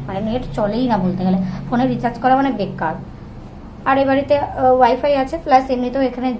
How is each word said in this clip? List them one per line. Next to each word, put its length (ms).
মানে 140
নেট 220
চলেই 320
না 100
বলতে 260
গেলে, 140
ফোনে 180
রিচার্জ 320
করা 160
মানে 160
বেকার। 440
আর 120
এ 80
বাড়িতে, 340
আহ, 340
ওয়াইফাই 420
আছে, 220
প্লাস 320
এমনিতেও 320
এখানে 380